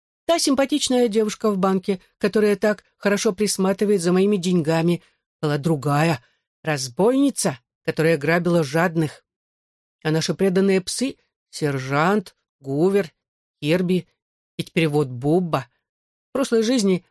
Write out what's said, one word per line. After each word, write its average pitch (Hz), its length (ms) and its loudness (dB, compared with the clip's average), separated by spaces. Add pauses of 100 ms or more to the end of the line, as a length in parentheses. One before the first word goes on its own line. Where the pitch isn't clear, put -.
(300)
Та 339 80 2
симпатичная 269 680 0
девушка 214 420 -2
в 196 80 -2
банке, 190 420 0 (180)
которая 208 360 2
так 208 300 -2 (140)
хорошо 202 340 0
присматривает 196 680 0
за 175 120 0
моими 202 240 2
деньгами, 165 680 0 (400)
была 147 160 0
другая, 147 680 0 (380)
разбойница, 160 960 -2 (240)
которая 165 340 0
грабила 165 460 2
жадных. 160 640 -2 (800)
А 156 80 0
наши 160 220 -2
преданные 190 480 2
псы — - 340 -6 (320)
сержант, 143 880 -2 (240)
Гувер, 160 520 0 (480)
Кирби 175 460 0 (500)
и 170 60 -6
теперь 165 240 -2
вот 147 220 0
Бубба — 147 580 -2 (640)
в - 40 -20
прошлой 233 300 0
жизни 202 480 0